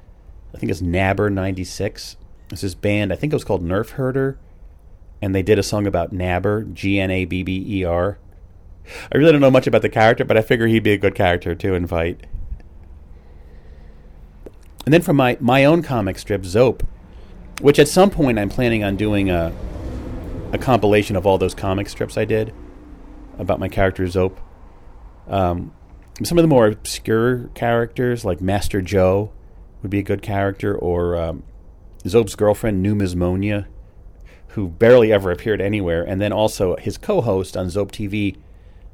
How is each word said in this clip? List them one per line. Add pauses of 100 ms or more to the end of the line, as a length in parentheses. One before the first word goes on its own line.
(540)
I
think
it's
Nabber
ninety-six. (340)
It's
this
band,
I
think
it
was
called
Nerf
Herder, (840)
and
they
did
a
song
about
Nabber,
G
N
A
B
B
E
R. (920)
I
really
don't
know
much
about
the
character,
but
I
figure
he'd
be
a
good
character
to
invite. (2500)
And
then
from
my,
my
own
comic
strip,
Zope, (760)
which
at
some
point
I'm
planning
on
doing
a, (1000)
a
compilation
of
all
those
comic
strips
I
did (840)
about
my
character
Zope. (920)
Um, (500)
some
of
the
more
obscure
characters,
like
Master
Joe, (500)
would
be
a
good
character,
or,
um, (600)
Zope's
girlfriend,
Numismonia, (840)
who
barely
ever
appeared
anywhere,
and
then
also
his
co-host
on
Zope
T
V, (580)